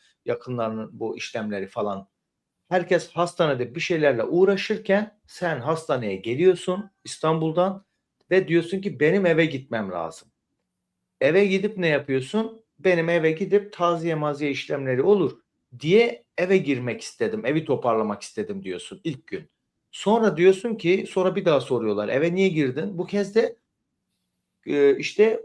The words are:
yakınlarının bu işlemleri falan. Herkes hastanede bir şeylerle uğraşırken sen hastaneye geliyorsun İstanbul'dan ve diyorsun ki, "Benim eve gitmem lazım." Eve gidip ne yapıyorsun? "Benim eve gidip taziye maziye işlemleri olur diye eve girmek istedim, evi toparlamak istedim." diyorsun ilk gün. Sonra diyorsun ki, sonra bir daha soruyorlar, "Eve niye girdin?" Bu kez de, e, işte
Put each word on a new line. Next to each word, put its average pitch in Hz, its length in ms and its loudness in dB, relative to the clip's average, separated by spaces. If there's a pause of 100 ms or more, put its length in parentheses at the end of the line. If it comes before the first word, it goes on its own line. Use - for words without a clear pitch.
(240)
yakınlarının 117 680 -6
bu 113 240 -8
işlemleri 104 500 -8
falan. 98 420 -6 (600)
Herkes 175 420 0
hastanede 143 640 -2
bir 165 60 -6
şeylerle 147 440 0
uğraşırken 196 1000 0
sen 165 340 -6
hastaneye 127 560 -2
geliyorsun 175 760 0 (140)
İstanbul'dan 165 800 -2 (460)
ve 185 180 2
diyorsun 170 320 0
ki, 160 200 -6
"Benim 180 260 4
eve 165 200 4
gitmem 120 440 -6
lazım." 82 380 -8 (920)
Eve 175 260 4
gidip 196 300 0
ne 175 120 0
yapıyorsun? 139 760 -2 (160)
"Benim 165 300 2
eve 160 240 2
gidip 190 400 0
taziye 170 420 0
maziye 147 360 -2
işlemleri 135 520 -2
olur 185 360 4 (420)
diye 226 440 2 (140)
eve 185 180 4
girmek 123 440 0
istedim, 110 460 -4
evi 156 180 0
toparlamak 113 580 0
istedim." 98 420 -8
diyorsun 90 400 -10
ilk 143 220 -8
gün. 82 240 -12 (400)
Sonra 208 460 0
diyorsun 190 380 4
ki, 196 340 0
sonra 185 280 0
bir 180 80 -4
daha 151 160 4
soruyorlar, 107 480 -2
"Eve 151 260 0
niye 190 140 2
girdin?" 156 500 -2
Bu 180 80 -6
kez 202 280 -4
de, - 220 0 (1080)
e, 143 300 4
işte - 480 2